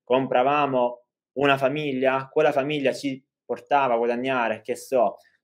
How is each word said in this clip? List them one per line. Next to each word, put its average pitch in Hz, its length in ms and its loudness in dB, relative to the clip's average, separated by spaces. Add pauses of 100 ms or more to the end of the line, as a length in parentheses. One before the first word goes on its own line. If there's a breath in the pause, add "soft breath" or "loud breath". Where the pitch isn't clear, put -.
compravamo 131 1000 0 (280)
una 135 260 2
famiglia, 135 720 -2
quella 156 220 2
famiglia 139 420 -2
ci 135 280 -8 (220)
portava 131 500 0
a - 40 2
guadagnare, 120 640 -2
che 120 120 -6
so, - 420 0 (280 loud breath)